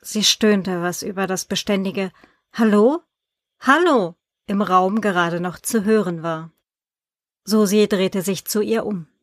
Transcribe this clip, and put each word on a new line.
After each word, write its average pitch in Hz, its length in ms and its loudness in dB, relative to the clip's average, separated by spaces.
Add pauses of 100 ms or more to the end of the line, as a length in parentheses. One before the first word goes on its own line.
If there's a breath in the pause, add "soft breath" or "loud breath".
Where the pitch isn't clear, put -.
Sie - 220 -6
stöhnte, 196 580 2
was 175 220 -6
über 190 240 -6
das 185 180 -4
beständige 196 680 -4 (420 soft breath)
Hallo? 226 480 4 (580)
Hallo? 269 560 2 (300)
im 202 160 -2
Raum 190 400 2
gerade 175 380 0
noch 175 200 -6
zu 220 260 -2
hören 190 380 0
war. 165 280 -6 (960)
Susi 208 420 2
drehte 190 340 -2
sich 180 240 -4
zu - 160 -4
ihr 214 240 -2
um. 180 220 -8 (160)